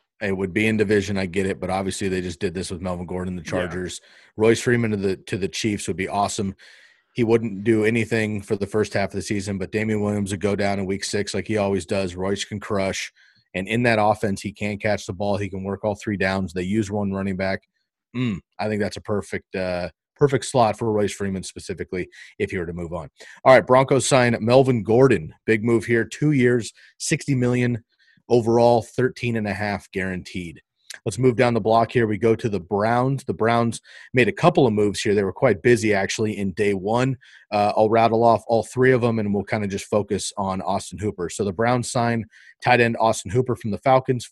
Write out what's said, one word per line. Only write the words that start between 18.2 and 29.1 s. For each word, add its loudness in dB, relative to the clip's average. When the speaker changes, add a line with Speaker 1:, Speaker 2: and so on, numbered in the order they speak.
Speaker 1:
I -4
think -2
that's -4
a -12
perfect, -6
uh, -4
perfect 2
slot 2
for -2
Royce 0
Freeman -4
specifically -8
if -4
he -4
were -6
to -8
move -10
on. -10
All 8
right, 6
Broncos 4
sign 4
Melvin 4
Gordon. 4
Big 2
move 2
here. 0
Two -2
years, 2
sixty -2
million 0
overall, 4
thirteen -4